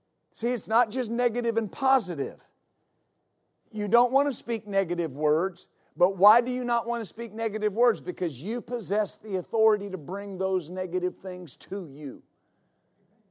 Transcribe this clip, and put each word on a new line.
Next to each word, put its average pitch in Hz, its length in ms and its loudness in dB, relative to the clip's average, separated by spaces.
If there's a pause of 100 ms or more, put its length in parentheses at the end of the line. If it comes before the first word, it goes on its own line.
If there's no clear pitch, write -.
(320)
See, 233 180 -4
it's 240 160 -4
not 220 220 2
just 233 220 -4
negative 233 480 0
and 220 120 -2
positive. 175 680 0 (1300)
You 208 160 -4
don't 240 260 4
want 285 160 4
to 269 40 0
speak 226 340 -6
negative 170 480 0
words. 156 520 0 (300)
But 185 220 2
why 214 240 8
do 240 80 -4
you 247 140 -2
not 233 220 0
want 233 140 -2
to 214 60 -6
speak 226 260 -10
negative 214 400 -2
words? 214 280 4
Because 147 420 -4
you 226 180 -4
possess 208 560 -4
the 208 200 -6
authority 214 520 2
to 180 80 -6
bring 190 400 -8
those 185 340 -2
negative 180 460 -4
things 180 400 -12
to 190 300 -10
you. 135 360 -10 (1080)